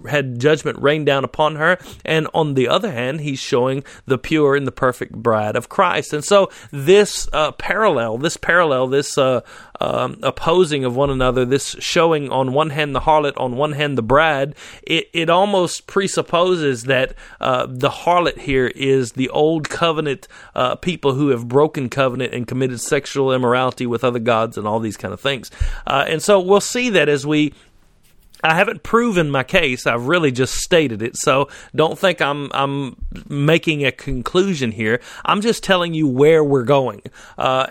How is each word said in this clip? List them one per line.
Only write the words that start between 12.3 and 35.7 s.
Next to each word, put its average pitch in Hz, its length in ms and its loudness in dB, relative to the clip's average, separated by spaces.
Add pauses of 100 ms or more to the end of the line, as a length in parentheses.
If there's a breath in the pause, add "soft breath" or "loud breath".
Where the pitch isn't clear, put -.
one 156 160 2
hand 147 260 -4
the 127 60 -2
harlot, 151 340 2
on 123 220 -4
one 147 160 0
hand 143 240 -2
the 123 60 -2
bride, 143 520 2 (280 loud breath)
it, - 280 -2
it 165 180 -2
almost 185 560 2
presupposes 170 1000 0
that, 131 300 0 (280 loud breath)
uh, 127 260 0
the 127 220 -2
harlot 170 480 0
here 131 300 0
is 135 460 0
the 131 160 -4
old 156 400 0
covenant, 156 600 -2 (240 loud breath)
uh, 127 220 0
people 151 380 -2
who 143 160 0
have 120 200 -2
broken 143 400 2
covenant 127 440 -2
and 120 140 -6
committed 127 320 -4
sexual 139 540 -2
immorality 127 520 0
with 117 180 -2
other 123 160 0
gods 113 380 0
and 104 80 -6
all 107 140 0
these 113 180 -6
kind 98 160 -8
of 90 60 -12
things. - 320 -6 (340 loud breath)
Uh, 139 220 0
and 156 140 -4
so 202 180 4
we'll 190 220 4
see 247 280 -2
that 160 200 2
as 143 180 0
we 151 260 2 (920 soft breath)
I 160 80 4
haven't 202 300 0
proven 214 460 2
my 135 140 0
case. 143 440 0
I've 120 200 -2
really 160 240 2
just 123 240 -2
stated 131 460 0
it. 117 160 -6
So 139 320 0 (260 loud breath)
don't 156 220 0
think 180 240 0
I'm, 143 320 -2
I'm 139 420 -2 (320)
making 147 580 2
a 175 60 0
conclusion 139 800 -2
here. 110 300 -2 (240 loud breath)
I'm 185 160 0
just 226 220 -2
telling 175 300 0